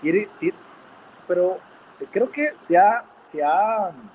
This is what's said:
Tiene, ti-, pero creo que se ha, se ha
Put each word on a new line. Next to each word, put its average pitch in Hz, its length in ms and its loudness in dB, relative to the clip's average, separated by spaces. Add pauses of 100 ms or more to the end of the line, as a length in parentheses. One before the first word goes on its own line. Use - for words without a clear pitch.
Tiene, 185 260 0 (100)
ti-, 170 140 -2 (720)
pero 180 320 0 (520)
creo 240 200 -2
que 294 280 -4
se - 180 0
ha, 214 280 4 (120)
se - 260 -10
ha 190 500 0 (220)